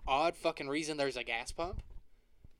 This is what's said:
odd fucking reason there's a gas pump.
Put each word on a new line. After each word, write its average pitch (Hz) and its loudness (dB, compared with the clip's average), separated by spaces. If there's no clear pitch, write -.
odd 151 6
fucking 156 0
reason 151 0
there's 139 2
a 120 -4
gas 117 -4
pump. 175 -4